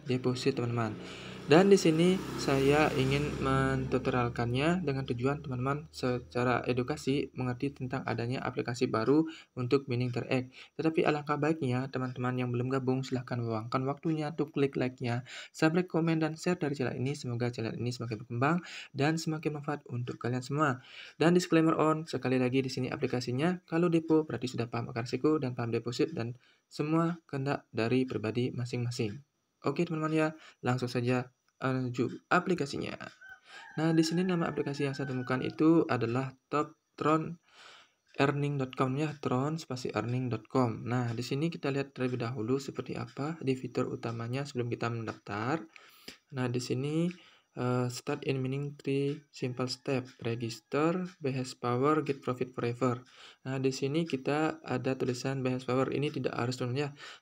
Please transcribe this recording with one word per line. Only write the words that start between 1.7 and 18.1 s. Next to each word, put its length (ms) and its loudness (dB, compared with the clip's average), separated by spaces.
sini 400 6
saya 560 6
ingin 240 4
mentutorialkannya 1400 0
dengan 240 -2
tujuan 400 -2
teman-teman 480 -2
secara 720 0
edukasi 720 0
mengerti 320 -2
tentang 400 -6
adanya 320 -2
aplikasi 480 -2
baru 400 4
untuk 320 0
Mining 240 -2
T 160 -4
R 40 -12
X. 140 0
Tetapi 280 2
alangkah 320 2
baiknya 520 0
teman-teman 480 -4
yang 160 0
belum 160 0
gabung 320 0
silahkan 400 -4
meluangkan 480 -2
waktunya 440 -2
untuk 200 -4
klik 240 0
like-nya, 440 -2
subscribe, 400 2
komen, 320 2
dan 160 0
share 200 0
dari 160 -2
channel 240 -2
ini. 160 -2
Semoga 400 -4
channel 240 -4
ini 160 -4
semakin 320 -8